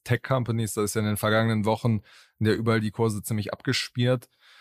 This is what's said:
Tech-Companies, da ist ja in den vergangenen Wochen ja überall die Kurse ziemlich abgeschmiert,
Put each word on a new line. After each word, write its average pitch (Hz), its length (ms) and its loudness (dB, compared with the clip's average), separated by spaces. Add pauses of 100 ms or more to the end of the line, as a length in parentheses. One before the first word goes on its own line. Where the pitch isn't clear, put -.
Tech-Companies, 117 680 -2
da 107 100 0
ist 104 100 -4
ja 113 60 0
in 107 60 0
den 104 100 0
vergangenen 110 480 2
Wochen 110 380 0 (360)
ja 110 140 4
überall 113 280 2
die 107 100 -2
Kurse 107 320 -2
ziemlich 107 300 -4
abgeschmiert, 123 760 -2 (320)